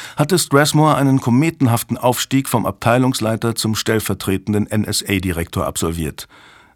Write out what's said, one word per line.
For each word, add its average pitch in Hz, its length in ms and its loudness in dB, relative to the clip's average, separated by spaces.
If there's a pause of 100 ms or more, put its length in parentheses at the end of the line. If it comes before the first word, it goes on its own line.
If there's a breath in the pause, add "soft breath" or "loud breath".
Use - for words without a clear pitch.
(160 loud breath)
hatte 151 220 0
Strathmore 151 560 4
einen 135 260 2
kometenhaften 123 760 0
Aufstieg 131 500 -2
vom 104 200 0
Abteilungsleiter 117 880 0
zum 113 180 -2
stellvertretenden 104 920 -2
N-S-A-Direktor 92 1000 -2
absolviert. 82 600 -6 (480 soft breath)